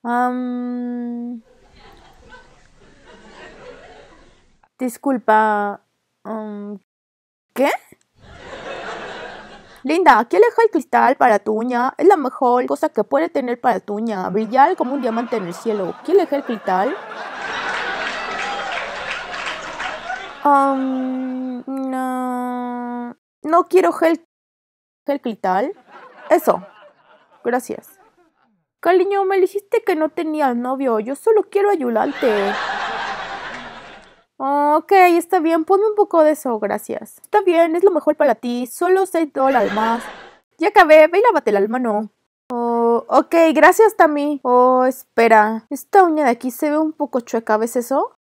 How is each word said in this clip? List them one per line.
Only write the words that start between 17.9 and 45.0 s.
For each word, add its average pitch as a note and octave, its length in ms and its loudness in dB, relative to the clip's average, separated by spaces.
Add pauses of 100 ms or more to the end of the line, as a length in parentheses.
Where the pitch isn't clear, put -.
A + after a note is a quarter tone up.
Um, C4 1200 -2
no. B3 1500 -8 (280)
No E4 240 0
quiero F4 260 2
gel, E4 320 0 (800)
gel C#4 160 -4
cristal. G#3+ 520 -2 (580)
Eso. G#3 340 0 (800)
Gracias. - 560 -8 (800)
Cariño, F#4+ 460 2
me F#4+ 140 0
dijiste G4+ 440 0
que F#4 120 0
no D#4 140 -2
tenías D4+ 460 -2
novio. B3 440 -2
Yo A#3+ 160 -6
solo A4 340 2
quiero G4+ 200 0
ayudarte. A#3 840 0 (1800)
Ok, D4 540 0
está F4+ 480 4
bien. D#4+ 260 2
Ponme G4 220 2
un G#4+ 80 0
poco G#4 280 2
de D4+ 80 6
eso, A#3+ 280 -4
gracias. G#3 600 -8
Está - 220 0
bien, E4+ 340 2
es F4 80 0
lo G4 60 8
mejor D4+ 260 2
para C4+ 200 2
ti. A#3+ 320 -6
Solo F#4 400 0
seis E4 260 -2
dólares C4+ 400 0
más. A3+ 300 -2 (560)
Ya D#4+ 80 0
acabé. D#4 400 8
Ve F4 100 0
y G4+ 40 2
lávate F4 300 2
las G3+ 160 2
manos. A3 400 -2 (440)
Oh, A#3 560 0
ok, - 260 2 (200)
gracias, F4+ 420 6
Tami. D4 480 2
Oh, B3+ 420 4
espera. A3+ 840 2